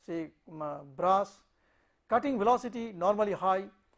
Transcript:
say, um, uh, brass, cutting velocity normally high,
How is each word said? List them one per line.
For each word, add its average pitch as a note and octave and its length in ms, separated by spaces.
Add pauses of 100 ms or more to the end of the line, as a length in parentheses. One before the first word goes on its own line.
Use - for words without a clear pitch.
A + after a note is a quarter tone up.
say, E3 260 (180)
um, D#3 120
uh, D3 160 (180)
brass, F#3+ 460 (680)
cutting B3+ 280
velocity A#3 560
normally G3+ 400
high, F#3+ 320 (320)